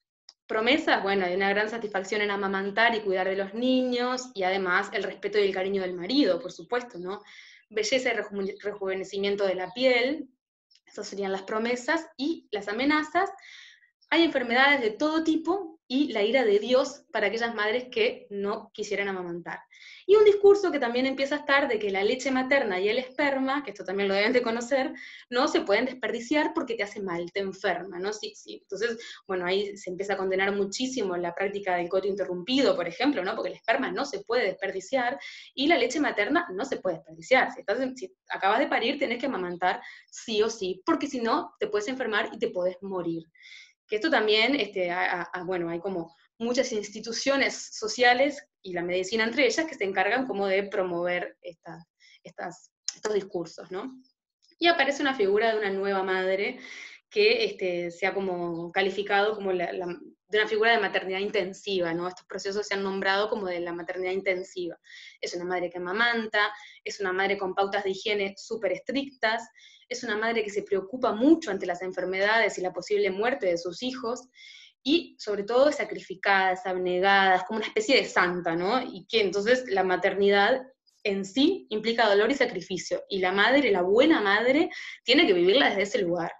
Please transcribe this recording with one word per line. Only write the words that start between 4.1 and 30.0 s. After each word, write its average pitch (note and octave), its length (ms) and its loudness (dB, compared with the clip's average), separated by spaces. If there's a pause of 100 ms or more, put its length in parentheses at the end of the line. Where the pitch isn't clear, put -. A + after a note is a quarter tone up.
y F#3+ 100 -2
además F#3+ 500 0
el G3+ 80 -2
respeto G3+ 360 -4
y G3+ 40 4
el G3 100 2
cariño F#3+ 300 -2
del F#3 100 -4
marido, F3+ 480 2
por F3+ 120 -12
supuesto, A#3 460 -8
¿no? F#3 240 -8 (460)
Belleza A#3+ 420 0
y A3+ 60 0
reju-, G3+ 460 -4
rejuvenecimiento G3 840 -2
de F#3 100 0
la F3+ 180 -6
piel, B3+ 560 2 (560)
esas G3+ 200 -12
serían G3 260 -4
las F#3+ 100 -4
promesas, A#3+ 640 -2 (100)
y D4+ 340 -6
las G3+ 180 -6
amenazas. D4+ 600 0 (800)
Hay D#4+ 120 6
enfermedades C4+ 580 4
de G#3+ 100 2
todo D#4 320 0
tipo, E4 560 -2 (120)
y C4 220 0
la G#3+ 100 0
ira A#3 220 4
de G#3 140 6
Dios B3+ 540 0
para G#3 160 0
aquellas A3+ 260 -2
madres G#3+ 360 -2
que - 380 0
no G3+ 460 -6
quisieran G3+ 340 -4
amamantar. F3 500 -8 (480)
Y G4 100 8
un G#4+ 80 8
discurso G4+ 460 8
que C#4+ 80 -2
también B3 280 0
empieza C4+ 300 -2
a - 20 -8
estar C#4 280 2
de A#3 120 0
que G#3 120 -2
la F#3+ 140 0
leche B3+ 260 0
materna C4 480 2
y G3+ 120 2
el A#3+ 80 0
esperma, C4+ 680 -2
que G3+ 60 -10
esto G3 140 -14
también G3 240 -2
lo G3 60 2
deben G#3 200 2
de B3 80 4
conocer, A#3+ 500 0 (380)
no B3+ 180 2
se D#4 140 2
pueden A3 240 2
desperdiciar B3+ 640 -2
porque A#3 220 -4
te G3+ 80 -4
hace G3+ 180 -6
mal, F3 320 -6
te G3 80 -2
enferma, F#3+ 580 -4
¿no? G3 140 -4
Sí, G#3+ 220 -10
sí. G#3 280 -18
Entonces, A3+ 360 -4 (280)
bueno, F3+ 200 -2
ahí G3+ 320 0
se - 100 -12
empieza G3 240 -2